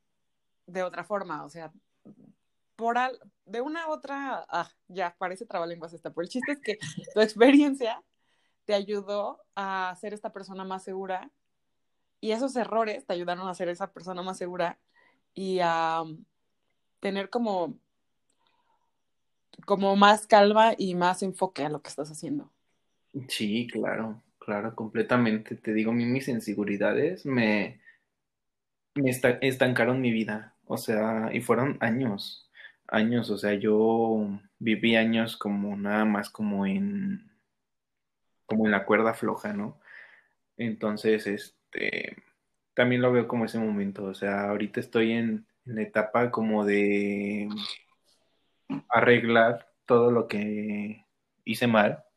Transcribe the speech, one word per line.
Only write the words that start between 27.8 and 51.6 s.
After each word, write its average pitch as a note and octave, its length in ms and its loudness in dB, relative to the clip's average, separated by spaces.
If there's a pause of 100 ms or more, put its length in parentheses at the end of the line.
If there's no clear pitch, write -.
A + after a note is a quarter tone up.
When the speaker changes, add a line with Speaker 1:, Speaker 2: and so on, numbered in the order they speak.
Speaker 2:
me C3+ 140 2
esta-, B2 320 0
estancaron B2+ 600 2
mi A#2+ 100 2
vida, G#2+ 440 -4 (100)
o A#2+ 120 -6
sea, A2 560 -2
y B2 80 -2
fueron B2 400 0
años, A2+ 680 -4 (380)
años, A2+ 420 0
o G2+ 80 -2
sea, G#2 160 0
yo A2 760 2 (320)
viví A2+ 360 2
años A2+ 420 2
como G2+ 400 -4
nada G#2 280 0
más G#2 240 0
como G2+ 360 -2
en, G2 680 -4 (1120)
como A2 200 0
en G#2+ 60 4
la G2 140 0
cuerda A2 280 4
floja, G#2+ 400 -4
¿no? G#2 260 -8 (800)
Entonces, G#2+ 720 0
este, - 880 -8 (580)
también B2 280 4
lo B2+ 100 4
veo A#2 160 4
como A#2 180 0
ese A2+ 140 -4
momento, G2+ 460 -4
o F#2+ 80 -6
sea, G2+ 360 -2
ahorita G#2 300 -4
estoy A2+ 340 2
en, A2+ 320 -2 (200)
en A2 100 -10
la G#2+ 60 -2
etapa A#2+ 500 0
como A2 340 0
de G2+ 840 2 (1400)
arreglar A#2 800 4 (180)
todo A#2+ 260 6
lo A#2 160 2
que G#2+ 800 -6 (380)
hice A#2 240 0